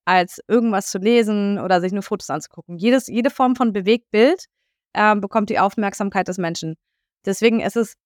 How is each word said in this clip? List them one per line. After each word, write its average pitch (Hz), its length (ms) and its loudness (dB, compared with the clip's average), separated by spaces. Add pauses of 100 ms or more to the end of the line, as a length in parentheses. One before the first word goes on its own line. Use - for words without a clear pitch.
als 180 420 0
irgendwas 226 440 0
zu 196 80 -4
lesen 208 600 2
oder 185 220 2
sich 185 100 -2
nur 202 120 -4
Fotos - 260 -8
anzugucken. 160 480 -10
Jedes, 240 300 2
jede 240 240 -2
Form 254 240 0
von 233 180 0
Bewegtbild, 220 720 2 (480)
ähm, 208 260 2
bekommt 208 300 -2
die - 80 -2
Aufmerksamkeit 196 680 -2
des 185 100 -6
Menschen. 165 380 -6 (500)
Deswegen 220 340 2
ist - 160 -2
es 226 200 -4 (100)